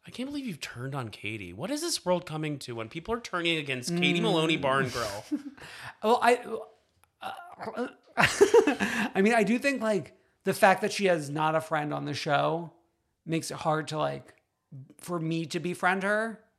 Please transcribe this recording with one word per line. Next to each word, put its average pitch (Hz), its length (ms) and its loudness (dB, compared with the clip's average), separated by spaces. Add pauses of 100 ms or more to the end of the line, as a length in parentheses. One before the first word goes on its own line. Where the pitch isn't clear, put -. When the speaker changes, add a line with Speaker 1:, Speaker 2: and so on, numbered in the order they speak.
Speaker 1:
I - 20 -18
can't 247 180 -8
believe 285 200 -8
you've 165 140 -8
turned 131 340 -10
on 120 140 -6
Katie. 98 440 -10
What 139 160 -10
is 294 120 -4
this 339 220 -4
world 180 220 0
coming 151 340 -4
to 123 140 -10
when 113 160 -6
people 165 240 -6
are 240 60 -4
turning 170 380 0
against 139 380 -4
Katie 175 240 2
Speaker 2:
Mm. 170 40 2
Speaker 1:
Maloney, 160 340 4
Barn 135 320 2
Girl? 107 400 -4
Speaker 2:
<laughs> 302 60 -2 (680)
Well, 226 200 4
I, 240 160 4 (840)
uh, - 680 -10 (300)
<laughs> - 0 -
I 233 1040 4
mean, 214 140 6
I 220 80 6
do 226 160 2
think, 269 240 0
like, 208 340 -2 (280)
the 190 80 2
fact 190 280 6
that 208 100 0
she 202 140 -2
has 160 240 2
not 156 240 0
a 160 80 2
friend 151 320 -2
on 143 120 -4
the 143 100 -4
show 151 560 0 (560)
makes 160 240 -2
it 143 60 -8
hard 156 320 -2
to, 151 100 -4
like, 143 340 -4 (640)
for 175 200 -6
me 165 260 -2
to 170 140 -4
befriend 180 420 0
her. 214 380 -2 (200)